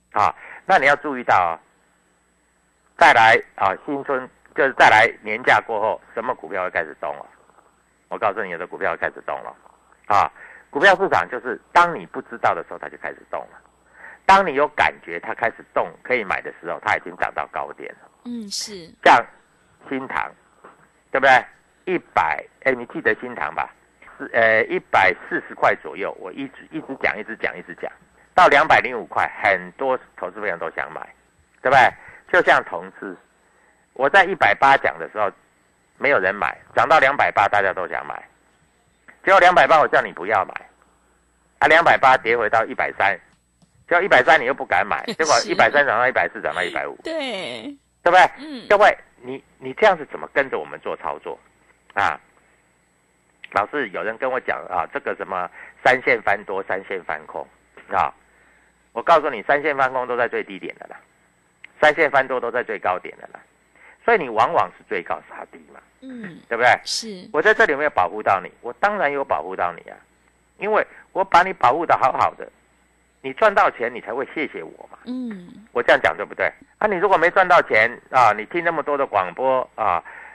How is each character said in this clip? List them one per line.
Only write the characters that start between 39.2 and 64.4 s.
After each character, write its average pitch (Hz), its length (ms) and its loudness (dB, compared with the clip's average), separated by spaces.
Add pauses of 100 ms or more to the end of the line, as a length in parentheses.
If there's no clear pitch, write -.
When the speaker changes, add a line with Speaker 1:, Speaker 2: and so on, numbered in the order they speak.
Speaker 1:
结 - 60 0
果 190 100 8
两 180 140 8
百 156 140 6
八， 156 120 6
我 131 80 4
叫 139 140 2
你 104 100 -8
不 80 140 -12
要 101 200 0
买， - 80 -14 (1080)
啊， - 80 2
两 156 160 4
百 139 120 6
八 131 220 4
跌 113 180 -2
回 113 140 -2
到 113 160 0
一 127 80 -10
百 71 200 -4
三， 98 220 0 (720)
结 170 80 0
果 175 60 4
一 202 60 -2
百 139 160 6
三 160 180 4
你 117 40 -6
又 127 80 -2
不 127 120 -8
敢 98 220 0
买， 98 180 -4
Speaker 2:
<laughs> - 20 -10
是。 220 60 -8
Speaker 1:
结 160 120 -4
果 147 80 2 (120)
一 - 80 -6
百 120 160 4
三 143 160 2
涨 113 140 0
到 123 80 2
一 131 40 0
百 90 180 -2
四， 107 120 -12
涨 78 140 -6
到 90 80 -2
一 85 100 -6
百 71 140 -6
五， 69 160 -12
Speaker 2:
对。 247 720 -10 (240)
Speaker 1:
对 - 100 4
不 - 0 -
对？ 185 100 8 (180)
Speaker 2:
嗯。 262 280 -16
Speaker 1:
各 208 100 4
位， 196 200 6 (240)
你， 127 220 -14 (160)
你 131 140 -12
这 - 120 0
样 196 100 4
子 151 160 -12
怎 80 80 -12
么 76 140 -12
跟 139 160 -2
着 117 80 -6
我 76 80 -8
们 73 140 -16
做 85 180 -8
操 73 220 -10
作 - 180 -14 (560)
啊？ 87 260 0 (1300)
老 101 160 0
师， 143 220 -6
有 87 140 -8
人 110 140 -6
跟 131 120 -4
我 127 100 -4
讲 71 200 -6 (100)
啊， 87 220 -4
这 139 80 -8
个 104 160 -8
什 95 100 -12
么 90 240 -8 (340)
三 127 180 2
线 123 200 0
翻 101 220 -4
多， 95 200 -8
三 98 220 -8
线 95 200 -8
翻 78 200 -10
空 76 220 -12 (420)
啊， 82 240 -2 (800)
我 113 100 -8
告 160 200 4
诉 147 80 -4
你， 117 140 -8
三 147 180 0
线 147 160 -2
翻 131 160 0
空 127 120 -4
都 120 120 -4
在 120 100 0
最 113 160 -6
低 95 160 -14
点 - 180 -14
的 - 100 -20
啦， - 100 -20 (800)
三 151 160 4
线 151 160 2
翻 131 160 0
多 127 100 -4
都 117 140 -6
在 123 100 -4
最 107 160 -8
高 92 220 -4
点 - 180 -16
的 - 60 -20 (100)
啦， - 60 -20 (640)
所 233 100 2
以 220 40 2
你 156 100 -4
往 117 240 0